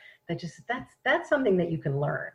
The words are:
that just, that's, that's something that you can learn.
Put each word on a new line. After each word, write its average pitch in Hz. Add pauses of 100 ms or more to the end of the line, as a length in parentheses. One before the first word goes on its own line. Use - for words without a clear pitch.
(280)
that 165
just, -
that's, - (120)
that's 311
something 262
that 175
you 160
can 143
learn. -